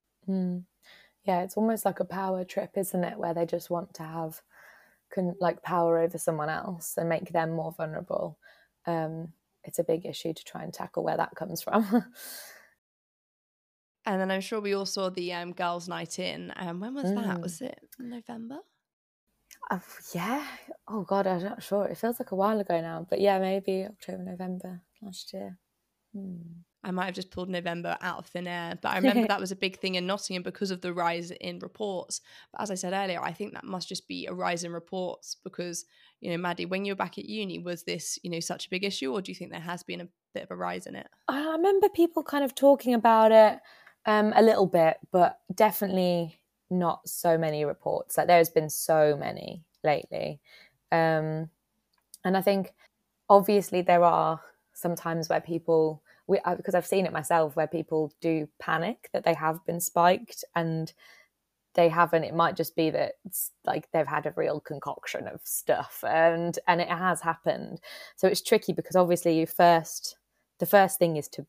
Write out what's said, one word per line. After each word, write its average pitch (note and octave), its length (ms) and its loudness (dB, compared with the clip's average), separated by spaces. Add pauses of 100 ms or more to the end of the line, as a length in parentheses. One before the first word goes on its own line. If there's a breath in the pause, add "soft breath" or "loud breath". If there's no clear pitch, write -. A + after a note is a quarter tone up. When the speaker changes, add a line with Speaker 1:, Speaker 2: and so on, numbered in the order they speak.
(280)
Speaker 1:
Mm. F3+ 360 -4 (600 soft breath)
Yeah, F3+ 200 0
it's F#3 120 -8
almost A3 300 0
like F#3+ 140 -2
a F#3 60 0
power F#3 380 -4
trip, F#3 320 -6
isn't F#3 280 -2
it? F3 160 -6
Where E3+ 160 -2
they E3+ 100 0
just E3+ 240 -6
want F3 240 -6
to E3 100 -16
have D#3+ 380 -10 (720 soft breath)
con-, F3+ 260 -2
like, E3+ 220 0
power E3+ 380 2
over E3 180 0
someone D#3 320 -2
else - 480 -6
and E3 100 0
make E3 240 -2
them E3 200 0
more D#3+ 200 -4
vulnerable. E3 680 -6 (480 soft breath)
Um, E3 460 -4 (300)
it's - 140 -16
a E3+ 60 0
big E3 240 -2
issue D#3+ 260 -6
to - 100 -14
try - 200 -14
and E3+ 100 -12
tackle F3+ 300 -8
where D#3+ 140 -2
that E3 180 -2
comes E3 260 -10
from. G#3 500 0
<laughs> - 40 -20 (1900 loud breath)
Speaker 2:
And F#3+ 140 0
then F#3+ 120 0
I'm F#3+ 100 0
sure A3 180 -6
we G3+ 140 -2
all G3 120 -2
saw F#3+ 240 -2
the, F3+ 240 -6
um, F3 200 -8
girls' F3 340 -4
night E3+ 300 -8
in. F3+ 380 -8
Um, F3 240 -8
when A#3 160 -10
was G3 180 -2
that? G#3 240 -2
Speaker 1:
Mm. E3+ 40 -8
Speaker 2:
Was F3 200 -8
it - 180 -12 (200)
November? A#3+ 580 -12 (1120)
Speaker 1:
Uh, F#3 100 -2 (340)
yeah. A3 300 -4 (440 loud breath)
Oh G#3 160 -6
God, G3 240 0
I'm F3+ 160 -2
not G3+ 180 -8
sure. G3+ 240 -2
It F3 120 -4
feels A#3 220 -2
like B3+ 120 -8
a F#3+ 40 -6
while G#3 240 2
ago F3 220 0
now. E3 260 -8
But - 140 0
yeah, G3 160 4
maybe F#3+ 480 -2
October, F#3+ 380 -12
November F#3 580 -10 (200)
last G3 320 -16
year. F#3+ 260 -12 (560)
Hmm. F#3+ 220 -10 (460)
Speaker 2:
I F#3 60 -8
might F#3 160 -2
have F3+ 80 -6
just F#3 160 -10
pulled F3+ 180 -8
November E3+ 540 -4
out F3+ 160 -6
of - 80 -14
thin F3 220 -10
air, F3 340 -8
but - 80 -2
I F#3+ 80 0
remember A3 300 4
Speaker 1:
<laughs> - 0 -
Speaker 2:
that G3 120 0
was F#3+ 120 -6
a F#3+ 40 -8
big F#3+ 240 -4
thing F#3+ 160 -4
in F3+ 120 -2
Nottingham F#3+ 340 -4
because F#3 300 -6
of F3+ 100 -8
the F3+ 140 -6
rise E3+ 340 -2
in F3 300 -12
reports. F#3+ 640 -8 (300 soft breath)
But - 100 -10
as G3+ 100 -6
I F#3+ 40 -6
said F#3 180 -6
earlier, F#3+ 280 -4
I E3 120 -4
think G#3 200 -10
that - 100 -14
must F#3 240 -8
just - 200 -12
be F3+ 180 -10
a F3 80 -8
rise F3+ 300 -4
in E3+ 100 -10
reports F3+ 720 -10
because, F3 420 -10 (360 soft breath)
you F3+ 100 -6
know, E3+ 60 -4
Maddie, F3 280 -4
when F#3+ 200 -4
you G3 80 -4
were F#3+ 40 -10
back G3 220 -6
at - 60 -12
uni, G3 340 -8
was F3 240 -8
this, F3 400 -8
you F3+ 80 -8
know, E3 80 -4
such - 260 -8
a - 60 -16
big F#3 120 -4
issue, A#3+ 300 -4
or G3+ 80 -4
do F#3 100 -10
you F#3 40 -12
think - 160 -14
there E3+ 80 -12
has F3 240 -10
been F3 180 -10
a F3+ 60 -14 (260)
bit - 100 -8
of F#3 60 -16
a F3+ 60 -10
rise F3+ 320 -8
in - 80 -12
it? - 120 -14 (200)
Speaker 1:
I D4 240 -2
remember F#4+ 360 4
people E4+ 360 2
kind C#4+ 200 -2
of C4 120 -2
talking C4 400 6
about A3 360 8
it, G#3+ 280 10 (480 soft breath)
um, G#3+ 280 4
a G#3+ 60 10
little G#3+ 240 8
bit, D#3+ 320 4 (140)
but F3 260 6 (160)
definitely F#3 880 2 (300)
not F3+ 360 0
so E3 300 2
many D3+ 260 0
reports. - 540 -4
Like, D#3 100 2
there's E3+ 220 8
been D#3 220 0
so D3+ 440 2
many - 480 -8 (200)
lately. D3+ 560 -2 (520 soft breath)
Um, D#3+ 600 2 (720)
and F#3+ 120 2
I F#3+ 60 4
think G3 320 2 (560 soft breath)
obviously G3 540 6
there F3 200 6
are D#3+ 380 4 (320)
some E3+ 220 -4
times E3 340 -4
where D#3+ 120 2
people, D#3+ 600 0 (260 soft breath)
we, F#3+ 120 4
uh, F3+ 160 -2
because F#3+ 180 -8
I've F3+ 140 2
seen F#3+ 180 2
it - 60 -2
myself, D#3 440 2
where D#3 120 2
people D#3 440 -2 (100)
do D#3+ 260 0 (100)
panic E3+ 540 -4
that - 140 -2
they E3+ 80 4
have D#3 320 -2
been E3+ 160 -4
spiked F#3 640 2 (120)
and D#3+ 360 -2 (840 soft breath)
they E3+ 140 8
haven't. E3 340 4
It C#3 100 -6
might E3 220 2
just - 200 -4
be D#3+ 140 4
that D3+ 260 -2 (100)
it's, - 260 -8 (140)
like, - 260 -4
they've D3+ 160 2
had D3+ 180 -2
a D3 100 -4
real D3+ 260 -2
concoction - 640 -8
of - 160 -14
stuff - 640 -2
and, E3 500 4 (100)
and F3 140 4
it - 80 -2
has F3 320 0
happened. - 600 -4 (340 loud breath)
So F#3+ 120 4
it's G3 140 2
tricky - 320 2
because - 220 -4
obviously E3+ 420 4
you D#3+ 80 2
first, E3+ 720 4 (440)
the F3 60 -2
first F#3+ 320 6
thing E3 200 2
is D3 120 -6
to - 200 -12